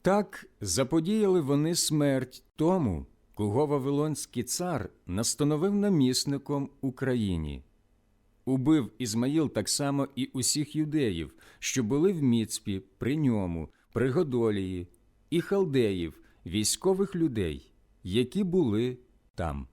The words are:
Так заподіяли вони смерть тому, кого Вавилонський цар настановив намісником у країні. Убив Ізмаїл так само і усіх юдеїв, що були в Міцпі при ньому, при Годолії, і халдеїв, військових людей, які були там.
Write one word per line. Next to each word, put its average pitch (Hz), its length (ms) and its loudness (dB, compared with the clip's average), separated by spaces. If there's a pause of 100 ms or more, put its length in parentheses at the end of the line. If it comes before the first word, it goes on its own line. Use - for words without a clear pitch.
Так 202 440 0 (160)
заподіяли 165 800 2
вони 147 340 2
смерть 143 680 0 (120)
тому, 151 500 0 (280)
кого 107 320 0
Вавилонський 143 800 -2
цар 143 460 -4 (160)
настановив 151 720 0
намісником 143 960 0 (120)
у 135 100 -2
країні. 92 720 -2 (840)
Убив 131 520 2
Ізмаїл 127 520 0
так 104 200 -4
само 143 460 -2
і 127 100 -2
усіх 143 500 -4
юдеїв, 139 580 -2 (260)
що - 240 -4
були 147 300 2
в 156 100 -2
Міцпі 107 580 0 (160)
при 127 180 -2
ньому, 98 540 0 (240)
при 127 180 0
Годолії, 107 760 0 (420)
і 165 120 2
халдеїв, 120 800 0 (240)
військових 185 680 0
людей, 110 560 -2 (320)
які 123 400 0
були 127 540 0 (380)
там. 71 380 -4